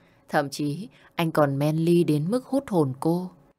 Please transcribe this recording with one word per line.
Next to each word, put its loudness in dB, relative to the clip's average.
Thậm 0
chí, -6
anh 0
còn 2
manly 2
đến 0
mức -4
hút -4
hồn 0
cô. -2